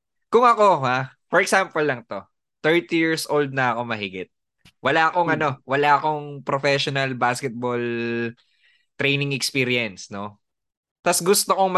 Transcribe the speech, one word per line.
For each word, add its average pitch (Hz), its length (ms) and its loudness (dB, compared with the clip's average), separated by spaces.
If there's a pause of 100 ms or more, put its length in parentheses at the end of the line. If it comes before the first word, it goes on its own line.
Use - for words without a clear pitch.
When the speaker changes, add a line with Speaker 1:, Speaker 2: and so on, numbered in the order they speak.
(340)
Speaker 1:
Kung 240 120 6
ako, 208 400 6
ha, 127 280 -2 (160)
for 175 120 4
example 190 440 0
lang 127 240 -2
to, 98 120 -8 (440)
thirty 170 320 2
years 160 320 0
old 147 240 -2
na 123 240 0
ako 120 80 -6
mahigit. 101 440 -8 (520)
Wala 160 320 2
akong 175 160 0
Speaker 2:
Hmm. 151 100 0
Speaker 1:
ano, 143 300 -2
wala 143 320 2
akong 147 400 -6
professional 139 720 -2
basketball 123 680 -2 (1160)
training 139 360 0
experience, 120 760 -4
no? 104 280 -12 (640)
Tas 175 180 0
gusto 190 320 2
kong 190 220 0